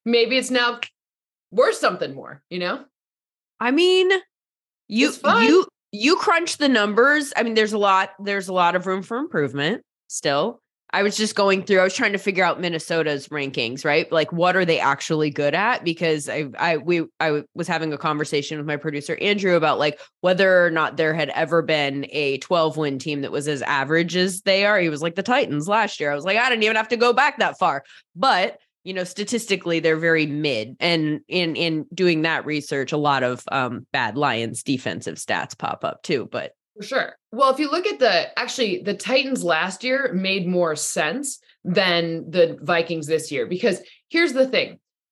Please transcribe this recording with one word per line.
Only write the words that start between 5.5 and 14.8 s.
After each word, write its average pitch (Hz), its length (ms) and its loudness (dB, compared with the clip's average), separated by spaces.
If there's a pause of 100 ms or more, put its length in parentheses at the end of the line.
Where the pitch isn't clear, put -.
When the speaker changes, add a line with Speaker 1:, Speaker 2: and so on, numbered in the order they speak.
Speaker 2:
you 233 240 2
crunch 339 440 0
the 285 100 2
numbers. 254 640 2
I 220 80 0
mean, 233 120 -2
there's 214 180 2
a 214 60 -2
lot, 190 320 4 (100)
there's 196 260 -4
a 190 60 -6
lot 180 240 4
of 180 100 -2
room 190 160 -2
for 226 140 -6
improvement 156 680 -2 (240)
still. 160 540 -2 (300)
I 190 120 0
was 202 140 0
just 214 180 -2
going 196 300 2
through, 190 160 4
I - 20 6
was 190 120 2
trying 220 180 0
to 196 60 -2
figure 190 260 0
out 165 160 0
Minnesota's 160 680 -2
rankings, 135 580 -4
right? 160 280 0
Like, 156 200 2
what 175 220 2
are 185 100 2
they 165 140 2
actually 151 500 0